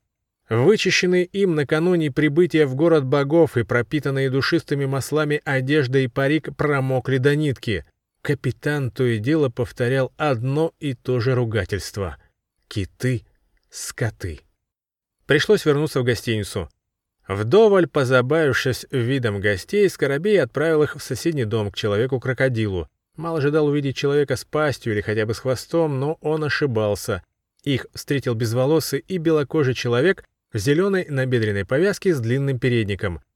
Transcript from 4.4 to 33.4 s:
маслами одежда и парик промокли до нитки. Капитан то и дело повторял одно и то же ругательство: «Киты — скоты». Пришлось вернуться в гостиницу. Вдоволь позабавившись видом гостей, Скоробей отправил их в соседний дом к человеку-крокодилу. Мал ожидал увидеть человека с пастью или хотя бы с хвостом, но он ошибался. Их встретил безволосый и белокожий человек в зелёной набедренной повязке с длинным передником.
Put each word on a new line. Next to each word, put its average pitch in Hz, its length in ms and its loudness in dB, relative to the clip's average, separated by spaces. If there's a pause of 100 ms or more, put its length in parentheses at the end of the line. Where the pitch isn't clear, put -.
маслами 147 580 -2
одежда 135 560 0
и 131 80 2
парик 139 480 -2
промокли 135 640 0
до 139 180 4
нитки. 123 500 -2 (360)
Капитан 139 720 -4
то - 120 -2
и 120 160 0
дело 139 300 0
повторял 123 680 -2
одно 143 640 -2
и 143 140 -6
то 127 260 -2
же 127 160 2
ругательство: 104 840 -4 (520)
«Киты — 113 560 -4 (440)
скоты». - 720 -8 (840)
Пришлось 151 400 2
вернуться 147 360 2
в - 20 -2
гостиницу. 107 680 -2 (580)
Вдоволь 175 600 4
позабавившись 131 1040 0
видом 117 480 -2
гостей, 104 500 0
Скоробей 160 520 0
отправил 151 420 0
их - 120 -2
в 143 60 -14
соседний 139 440 -4
дом 104 260 -2
к - 40 -20
человеку-крокодилу. 113 1120 -2 (260)
Мал 165 220 -6
ожидал 147 300 2
увидеть 143 280 -2
человека 143 400 0
с - 80 -10
пастью 147 500 -2
или 104 80 0
хотя 110 240 -2
бы 113 80 -4
с - 60 -6
хвостом, 139 600 -2
но 147 200 -2
он 156 240 -2
ошибался. 110 800 -2 (400)
Их 139 300 -2
встретил 135 400 -4
безволосый 127 720 0
и 185 100 -4
белокожий 151 560 0
человек 123 520 0 (260)
в 113 60 -6
зелёной 170 500 0
набедренной 120 580 0
повязке 185 480 0
с 143 60 0
длинным 131 400 0
передником. 104 600 0 (140)